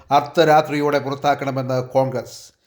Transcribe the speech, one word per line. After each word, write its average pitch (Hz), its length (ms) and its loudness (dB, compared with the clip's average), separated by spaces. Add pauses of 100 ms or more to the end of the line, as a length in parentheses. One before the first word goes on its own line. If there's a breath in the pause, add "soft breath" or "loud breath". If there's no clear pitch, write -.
(140 loud breath)
അർദ്ധരാത്രിയോടെ 147 840 2
പുറത്താക്കണമെന്ന് 135 880 -4
കോൺഗ്രസ്. 131 680 -4 (140)